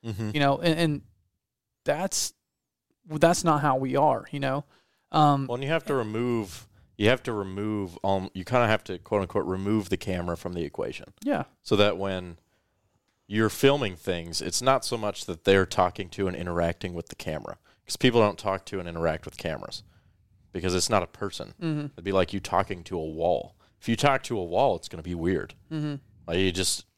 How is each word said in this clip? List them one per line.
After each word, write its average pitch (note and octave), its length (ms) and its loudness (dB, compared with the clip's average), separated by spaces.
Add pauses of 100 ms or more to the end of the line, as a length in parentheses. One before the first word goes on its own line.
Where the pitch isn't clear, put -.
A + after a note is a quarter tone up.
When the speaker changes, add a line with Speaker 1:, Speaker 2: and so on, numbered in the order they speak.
Speaker 1:
Mm-hmm. A2 280 -6
Speaker 2:
You D3 60 0
know, C#3 200 4
and, E3 200 2
and D#3 220 0 (800)
that's, - 500 -2 (760)
that's E3 340 4
not D#3 180 4
how C#3 160 4
we C3+ 180 -2
are, C#3 360 2
you D3 80 -6
know. C3+ 240 -2 (480)
Um, C#3+ 360 4
Speaker 1:
Well, A#2+ 80 -4
and C3 80 -4
you C#3 80 -4
have D#3+ 140 0
to D3+ 100 -2
remove, A2+ 720 -2 (300)
you G#2 120 6
have B2+ 140 2
to B2 100 -4
remove, G2+ 680 -4
um, F#2+ 300 0
you F#2 120 -8
kinda B2 220 4
have G#2+ 180 2
to, F#2 140 -8
quote G#2 220 0
unquote, F#2 240 -2
remove F#2+ 440 -2
the F#2+ 80 0
camera F2 400 -4
from F2+ 160 -8
the F2 100 -4
equation. - 500 -8 (100)
Speaker 2:
Yeah. C#4+ 220 -2 (180)
Speaker 1:
So - 140 0
that G2+ 200 4
when F#2 400 -6 (880)
you're G#2+ 220 2
filming C3+ 460 2
things, E2+ 460 -4
it's - 200 -4
not C3 240 2
so A#2+ 120 -4
much G#2 280 -6
that E2+ 180 -8
they're G2 220 6
talking F2+ 440 0
to G2 180 -4
and F2+ 80 -4
interacting F2 580 -2
with E2+ 160 -10
the - 60 -16
camera, - 420 -8 (280)
'cause - 100 -6
people A#2+ 260 6
don't G#2 160 4
talk G2 280 -4
to G2 140 -6
and F2 80 -8
interact E2 380 -2
with - 120 -14
cameras C2 460 -8 (680)
because F2+ 220 -2
it's F2+ 160 0
not G2+ 140 4
a E2+ 40 -8
person. - 540 -10
Speaker 2:
Mm-hmm. D3+ 320 -4
Speaker 1:
It'd - 100 -18
be G2 80 -4
like F#2+ 220 2
you G2+ 60 -2
talking F2+ 460 -2
to F#2 120 -6
a D#2+ 80 -4
wall. D#2+ 500 -2 (260)
If - 80 -10
you A#2 60 2
talk C3+ 280 2
to A#2+ 140 -4
a F#2+ 60 -2
wall, F#2+ 320 2
it's - 120 -10
gonna E2+ 160 -12
be F2 120 -6
weird. E2+ 400 0 (160)
Speaker 2:
Mm-hmm. D3+ 240 -4 (320)
Speaker 1:
Like, E2+ 100 -2
you F#2+ 140 2
just F2+ 340 -2 (120)